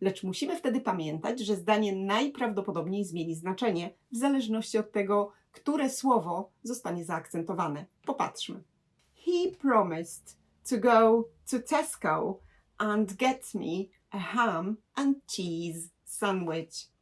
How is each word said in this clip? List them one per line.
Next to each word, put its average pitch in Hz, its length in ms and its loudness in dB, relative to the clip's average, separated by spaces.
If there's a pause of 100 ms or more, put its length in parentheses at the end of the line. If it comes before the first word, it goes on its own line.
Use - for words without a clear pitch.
Lecz 190 220 -2
musimy 202 320 -4
wtedy 262 260 0
pamiętać, 170 580 -4
że 214 160 0
zdanie 202 400 2
najprawdopodobniej 196 1080 -2
zmieni 165 300 -4
znaczenie 175 580 -2 (180)
w 247 60 -8
zależności 226 600 0
od 214 140 -2
tego, 202 400 2 (200)
które 285 380 0
słowo 202 640 0 (120)
zostanie 175 420 -6
zaakcentowane. 165 800 -4 (200)
Popatrzmy. - 580 -4 (600)
He 359 260 2 (100)
promised 180 760 0 (320)
to 254 80 0
go 226 500 8 (240)
to 254 80 0
Tesco 233 800 -2 (380)
and 208 360 0
get 262 400 0
me 185 320 -4 (260)
a 202 80 -8
ham 196 580 0 (180)
and 277 220 2 (100)
cheese 170 640 -6 (160)
sandwich. 170 880 -4 (100)